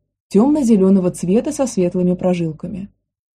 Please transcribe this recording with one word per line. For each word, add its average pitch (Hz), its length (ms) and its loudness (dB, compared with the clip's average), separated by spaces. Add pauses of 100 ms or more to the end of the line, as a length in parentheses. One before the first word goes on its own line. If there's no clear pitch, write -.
(280)
тёмно-зелёного 196 840 2
цвета 208 420 -2
со 277 140 -4
светлыми 180 480 -2
прожилками, 180 760 -6 (480)